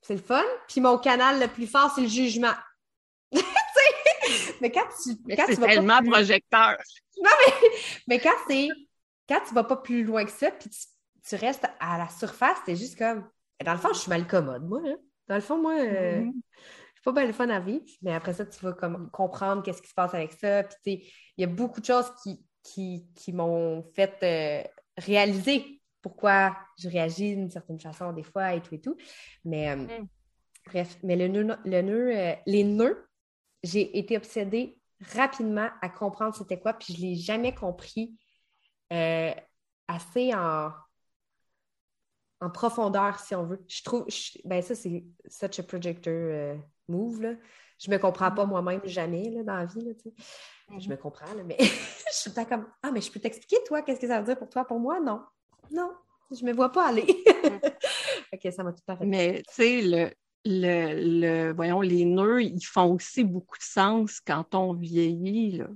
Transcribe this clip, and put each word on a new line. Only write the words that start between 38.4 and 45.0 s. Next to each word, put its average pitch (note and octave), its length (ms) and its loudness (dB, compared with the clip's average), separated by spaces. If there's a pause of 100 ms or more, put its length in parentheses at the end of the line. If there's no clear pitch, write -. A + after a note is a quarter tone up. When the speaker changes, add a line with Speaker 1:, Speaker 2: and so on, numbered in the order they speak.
Speaker 1:
euh, E3 400 -2 (540)
assez B3 480 -4
en, D#3+ 380 -4 (1700)
en F3+ 100 -8
profondeur, G3+ 720 -2
si - 140 -10
on F3 100 -4
veut. F#3 240 -10
Je - 140 -14
trouve, A#3+ 260 -6
je, - 380 -12
ben F3+ 160 -2
ça, G#3 120 -8
c'est F3 300 -8 (240)